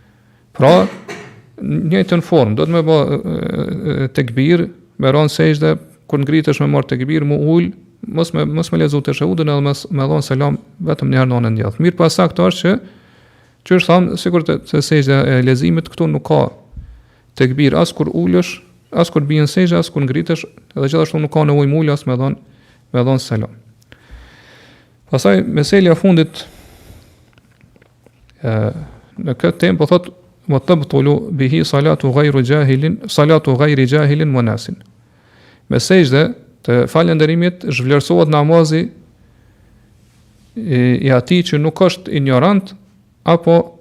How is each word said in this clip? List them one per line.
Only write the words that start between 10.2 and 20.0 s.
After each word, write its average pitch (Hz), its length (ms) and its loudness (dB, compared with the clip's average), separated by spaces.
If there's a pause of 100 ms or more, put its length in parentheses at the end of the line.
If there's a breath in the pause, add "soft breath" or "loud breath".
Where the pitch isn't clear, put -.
selam 143 320 -2 (300)
vetëm 139 260 -2
një 131 80 2
herë 127 100 0
në 120 100 0
anën 113 180 -2
e - 20 -2
djathtë. 113 240 -4
Mirë, 175 140 0
pa 170 140 4
sa 180 180 0
këto 180 200 0
është 175 140 -6
që 202 360 -2 (680 loud breath)
që 185 100 2
është 175 160 2
thamë, 180 280 2
sikur 175 260 0
të, 156 120 -2 (100)
të 147 160 -2
sejdja 139 440 2
e 131 160 2
leximit, 160 480 0
këtu 165 180 -2
nuk 147 180 -4
ka 143 200 2 (920 soft breath)
tekbir 135 400 2
as 170 180 0
kur 156 160 -2
ulesh, 175 460 -2 (320)
as - 220 -2
kur 147 140 -2
bien 151 240 2
sejdë, 175 280 0
as 165 140 -4
kur 143 120 -4